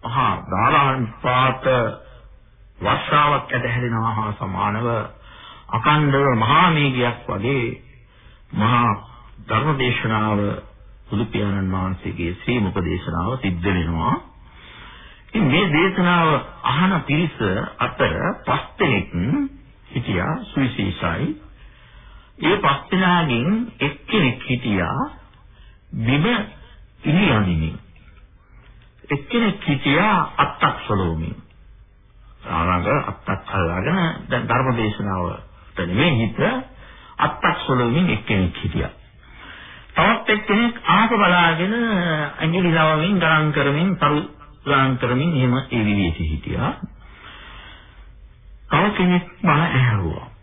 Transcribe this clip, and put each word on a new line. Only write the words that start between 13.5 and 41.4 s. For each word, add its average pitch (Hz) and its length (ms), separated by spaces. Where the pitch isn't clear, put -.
වෙනවා. 85 500
ඉතින් 220 220
මේ 151 240
දේශනාව 175 600
අහන 156 280
පිරිස 156 360
අතර 127 380
පස් 139 220
දෙනෙක් 131 340
හිටියා 107 460
සුවිශේෂයි. 104 840
ඒ 175 180
පස් 147 280
දෙනාගෙන් 170 600
එක්කෙනෙක් 143 680
හිටියා 110 580
බිම 127 340
ඉලි 170 280
අඳිමින්. 87 500
එක්කෙනෙක් 208 560
හිටියා 160 720
අත්තක් - 480
සොලවමින්. 82 540
සාරංග 87 500
අත්තක් - 480
අල්ලාගෙන 95 500
දැන් 120 220
ධර්ම 123 280
දේශනාවට 98 1040
නෙමෙයි 113 380
හිත, 110 220
අත්තක් - 440
සොලවමින් 131 500
එක්කෙනෙක් 95 460
හිටියා. - 360
තවත් - 400
එක්කෙනෙක් 214 460
අහක 208 260
බලාගෙන 180 600